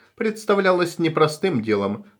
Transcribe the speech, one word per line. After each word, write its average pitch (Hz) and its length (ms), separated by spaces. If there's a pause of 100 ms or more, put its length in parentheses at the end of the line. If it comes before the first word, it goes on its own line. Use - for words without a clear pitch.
(140)
представлялось 190 840
непростым 156 640
делом, 104 460 (140)